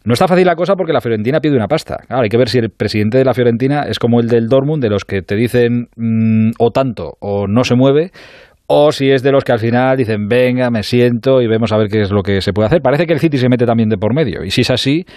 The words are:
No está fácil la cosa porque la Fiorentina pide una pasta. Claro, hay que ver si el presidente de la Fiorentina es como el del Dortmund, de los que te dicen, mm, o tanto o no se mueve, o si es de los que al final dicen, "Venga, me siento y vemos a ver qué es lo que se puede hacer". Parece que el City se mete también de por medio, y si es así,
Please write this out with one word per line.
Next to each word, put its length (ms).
No 80
está 160
fácil 180
la 100
cosa 180
porque 180
la 80
Fiorentina 400
pide 160
una 120
pasta. 280
Claro, 160
hay 60
que 80
ver 140
si 80
el 100
presidente 480
de 80
la 80
Fiorentina 560
es 100
como 220
el 80
del 200
Dortmund, 340
de 80
los 160
que 160
te 120
dicen, 600
mm, 600
o 120
tanto 500
o 260
no 180
se 120
mueve, 340
o 260
si 180
es 120
de 100
los 120
que 80
al 60
final 380
dicen, 320
"Venga, 420
me 120
siento 580
y 60
vemos 260
a 60
ver 100
qué 140
es 80
lo 120
que 200
se 100
puede 140
hacer". 160
Parece 240
que 80
el 60
City 180
se 100
mete 160
también 240
de 80
por 180
medio, 300
y 60
si 100
es 100
así, 340